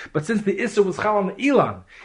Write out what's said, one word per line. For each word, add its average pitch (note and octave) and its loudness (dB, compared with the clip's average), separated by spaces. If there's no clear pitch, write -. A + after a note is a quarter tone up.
but D3+ -2
since G#3+ -2
the G3 0
Isser - 2
was F3+ -4
Chal G#3+ 0
on G3 0
the F#3 -6
Ilan, E3+ 2